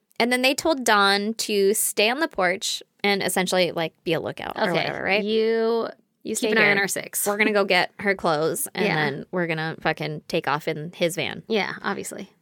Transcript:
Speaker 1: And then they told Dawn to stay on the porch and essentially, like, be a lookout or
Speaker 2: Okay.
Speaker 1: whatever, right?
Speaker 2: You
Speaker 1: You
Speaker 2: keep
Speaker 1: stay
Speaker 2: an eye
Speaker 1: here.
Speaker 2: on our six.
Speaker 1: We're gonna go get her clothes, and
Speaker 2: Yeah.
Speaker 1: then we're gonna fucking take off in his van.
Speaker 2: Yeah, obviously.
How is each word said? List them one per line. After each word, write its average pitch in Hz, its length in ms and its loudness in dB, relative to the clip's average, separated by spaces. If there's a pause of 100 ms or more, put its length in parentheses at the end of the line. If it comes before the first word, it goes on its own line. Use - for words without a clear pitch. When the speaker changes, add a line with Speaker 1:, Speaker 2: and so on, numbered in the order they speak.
(200)
Speaker 1:
And 240 120 2
then 254 120 0
they 269 100 4
told 285 300 0
Dawn 202 500 4 (160)
to 202 240 4
stay - 340 2
on 254 120 0
the 320 80 0
porch 185 560 -2 (200)
and 202 200 0
essentially, 180 480 2
like, 165 200 -4 (120)
be 165 100 0
a 151 60 0
lookout - 360 -8
or 220 140 0
Speaker 2:
Okay. 175 40 0
Speaker 1:
whatever, - 300 -2
right? 202 200 0
Speaker 2:
You 226 640 0 (340)
Speaker 1:
You - 120 -6
Speaker 2:
keep 214 40 -4
Speaker 1:
stay 220 140 0
Speaker 2:
an 226 80 4
eye - 20 6
Speaker 1:
here. 202 120 6
Speaker 2:
on 202 40 2
our 196 100 0
six. - 380 -6
Speaker 1:
We're 202 120 0
gonna 214 140 2
go 208 140 4
get 180 320 2
her 196 160 0
clothes, 160 640 0
and 214 100 0
Speaker 2:
Yeah. 190 100 2
Speaker 1:
then 147 360 -2
we're 175 160 -2
gonna 160 340 -4
fucking 156 460 -4
take 165 200 -2
off 147 200 -2
in 160 280 -6
his 175 200 0
van. 156 320 -6
Speaker 2:
Yeah, 214 340 -2
obviously. 196 480 -8 (120)